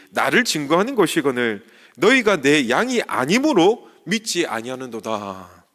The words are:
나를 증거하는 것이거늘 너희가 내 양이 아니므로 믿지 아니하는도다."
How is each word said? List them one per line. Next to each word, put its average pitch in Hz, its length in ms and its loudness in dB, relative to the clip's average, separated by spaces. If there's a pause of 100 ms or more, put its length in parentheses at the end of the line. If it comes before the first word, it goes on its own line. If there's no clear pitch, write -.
(100)
나를 135 340 0
증거하는 165 500 -2
것이거늘 127 680 0 (320)
너희가 202 460 2
내 143 260 4
양이 220 380 0
아니므로 202 840 2 (160)
믿지 175 420 -4
아니하는도다." 110 1080 -8 (200)